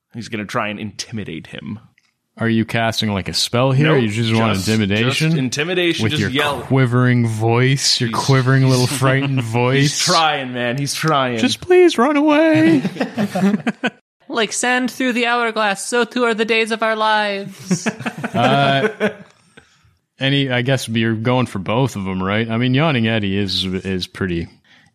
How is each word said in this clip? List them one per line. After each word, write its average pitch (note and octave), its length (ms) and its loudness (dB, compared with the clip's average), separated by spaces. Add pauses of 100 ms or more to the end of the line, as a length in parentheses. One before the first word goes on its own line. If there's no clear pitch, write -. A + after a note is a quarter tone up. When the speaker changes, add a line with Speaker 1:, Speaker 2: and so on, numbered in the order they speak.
(140)
Speaker 1:
He's A#2 160 -14
gonna G#2+ 160 -8
try A2 220 -4
and G#2 120 -8
intimidate G2 680 -12
him. - 320 -12 (580)
Speaker 2:
Are A#2 120 -2
you A2+ 160 2
casting, A2+ 460 -2
like, F#2 160 -4
a E2 60 -6
spell B2+ 400 0
here? C#3+ 140 2
Speaker 1:
Nope, D3 160 4
Speaker 2:
You A2+ 60 0
just A2+ 240 -2
want A2+ 220 2
Speaker 1:
just, F#2 120 -2
Speaker 2:
intimidation? A2 440 2
Speaker 1:
just D#3+ 260 0
intimidation, D#3 680 -2
Speaker 2:
With A2 100 0
Speaker 1:
just C#3+ 80 0
Speaker 2:
your G2 100 0
Speaker 1:
yell. C#3+ 300 -2
Speaker 2:
quivering B2 680 2
voice, A#2 720 2
your B2 100 -2
Speaker 1:
He's A2 80 -4
Speaker 2:
quivering C3 520 4
little B2+ 180 4
Speaker 1:
<laughs> - 140 -4
Speaker 2:
frightened C3+ 420 0
voice. B2 380 2
Speaker 1:
He's C#3+ 180 0
trying, D3+ 540 0
man. A#2+ 240 -2
He's C#3 160 -4
trying. C3+ 460 0
Speaker 2:
Just A#2+ 220 0
please F4+ 360 6
run C#4+ 200 2
away. D#4 680 4
<laughs> - 40 -8 (1400)
Speaker 3:
Like A3+ 260 -2
sand B3+ 360 0
through B3+ 220 -2
the A#3 140 0
hourglass, A3 600 -2
so A#3+ 200 0
too B3 180 -4
are A#3 100 2
the A3 120 -2
days A3+ 260 0
of A3+ 120 -4
our A3 120 0
lives. G3+ 960 -2
<laughs> - 40 -18 (360)
Speaker 2:
Uh, C#3 800 0 (1120)
any, C3+ 280 0
I B2 120 0
guess B2+ 260 -2
you're A2+ 280 0
going B2 320 0
for - 120 -8
both A2+ 380 -2
of G2 80 -6
them, F#2+ 180 -4
right? G#2+ 260 -2
I A2+ 60 -4
mean, B2+ 180 0
Yawning C3 360 2
Eddie G2+ 260 0
is, G2 300 -2
is F#2 420 -4
pretty E2+ 400 -4 (480)